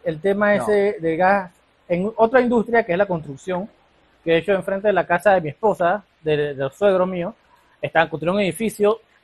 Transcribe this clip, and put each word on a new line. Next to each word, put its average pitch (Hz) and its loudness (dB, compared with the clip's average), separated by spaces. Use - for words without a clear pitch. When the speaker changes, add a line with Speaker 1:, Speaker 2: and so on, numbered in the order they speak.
Speaker 1:
el 160 -6
tema 208 2
Speaker 2:
No. 190 0
Speaker 1:
ese 208 0
del 160 -2
gas 185 2
en 180 -2
otra 226 4
industria 233 2
que 202 -4
es 170 0
la 202 4
construcción, 175 -6
que 165 0
de 165 4
hecho 165 -2
enfrente 196 -2
de 208 2
la 170 0
casa 175 2
de 185 2
mi 151 -6
esposa, 185 0
de, 156 0
de 147 -2
los 135 -6
suegros 185 2
míos, 185 -6
estaban 165 0
construyendo 160 -4
un 208 0
edificio 208 -2